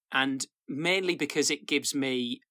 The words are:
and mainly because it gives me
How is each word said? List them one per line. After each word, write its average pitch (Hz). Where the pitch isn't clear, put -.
and 135
mainly 175
because 143
it 147
gives 143
me 127